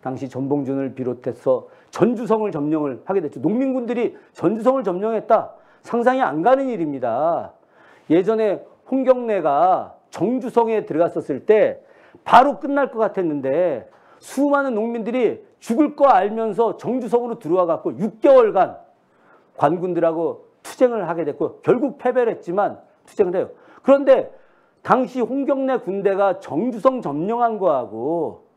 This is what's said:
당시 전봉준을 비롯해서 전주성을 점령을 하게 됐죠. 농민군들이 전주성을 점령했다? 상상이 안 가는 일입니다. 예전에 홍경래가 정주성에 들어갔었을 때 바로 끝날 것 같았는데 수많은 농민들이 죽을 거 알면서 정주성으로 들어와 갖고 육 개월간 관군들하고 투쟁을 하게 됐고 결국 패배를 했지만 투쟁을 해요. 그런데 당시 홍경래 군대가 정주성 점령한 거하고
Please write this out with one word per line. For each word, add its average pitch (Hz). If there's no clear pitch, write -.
당시 131
전봉준을 135
비롯해서 123
전주성을 214
점령을 147
하게 190
됐죠. 143
농민군들이 240
전주성을 233
점령했다? 202
상상이 247
안 156
가는 262
일입니다. 143
예전에 190
홍경래가 190
정주성에 226
들어갔었을 160
때 196
바로 262
끝날 277
것 226
같았는데 160
수많은 277
농민들이 226
죽을 285
거 277
알면서 220
정주성으로 240
들어와 175
갖고 156
육 190
개월간 220
관군들하고 165
투쟁을 233
하게 165
됐고 143
결국 233
패배를 247
했지만 180
투쟁을 180
해요. 151
그런데 269
당시 254
홍경래 262
군대가 190
정주성 233
점령한 214
거하고 131